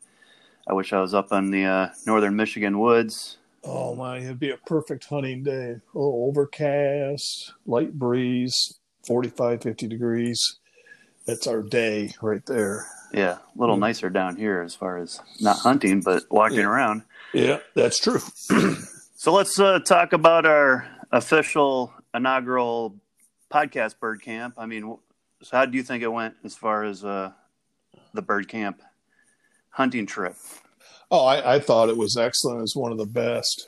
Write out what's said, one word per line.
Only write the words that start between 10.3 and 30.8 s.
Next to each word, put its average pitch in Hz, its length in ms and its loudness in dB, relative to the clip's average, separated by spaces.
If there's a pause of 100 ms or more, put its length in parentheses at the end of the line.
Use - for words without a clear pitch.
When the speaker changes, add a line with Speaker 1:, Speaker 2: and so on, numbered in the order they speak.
Speaker 2:
That's 120 220 -6
our 113 140 -2
day 107 500 -2 (100)
right 104 240 -2
there. 107 420 -2 (260)
Speaker 1:
Yeah, 95 240 0
a - 220 -16
little 117 180 2
Speaker 2:
Mm. - 40 0
Speaker 1:
nicer 107 280 -2
down 92 280 -2
here 101 240 -2
as 85 140 -10
far 92 220 -8
as 87 220 -12 (220)
not 104 160 4
hunting, 110 440 2
but 92 280 2
walking 110 300 4
Speaker 2:
Yeah. 101 60 2
Speaker 1:
around. 110 380 0 (300)
Speaker 2:
Yeah, - 260 2 (140)
that's 117 260 2
true. 131 220 0 (280)
<clears throat> - 260 2 (440)
Speaker 1:
So 165 140 2
let's, 190 260 4
uh, 190 200 6
talk 175 340 4
about 165 320 6
our 143 420 6 (240)
official 139 800 2 (220)
inaugural 120 840 -2 (560)
podcast, 143 480 0
Bird 110 220 -6
Camp. 120 380 -12
I 113 80 -12
mean, 110 200 -10
wh-, - 560 -20
so - 140 -4
how 131 80 4
do 123 100 -2
you 131 60 -2
think 123 220 -8
it 117 100 -2
went 113 300 -6
as 107 100 -16
far 107 300 -2
as, 101 200 -8
uh, 98 280 -6 (840)
the 107 80 -8
Bird 101 260 -2
Camp 104 320 -6 (920)
hunting 123 340 -2
trip? 92 300 -8 (760)